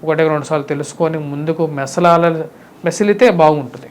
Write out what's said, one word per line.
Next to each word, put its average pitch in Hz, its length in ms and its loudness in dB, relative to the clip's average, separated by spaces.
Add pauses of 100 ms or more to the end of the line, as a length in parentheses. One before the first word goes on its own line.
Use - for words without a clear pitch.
ఒకటికి 156 240 2
రెండు 151 160 -2
సార్లు 147 280 -4
తెలుసుకొని 160 460 -4
ముందుకు 156 480 -4 (120)
మెసలాల-, 165 640 2 (420)
మెసిలితే 202 460 2 (120)
బాగుంటుంది. 151 480 0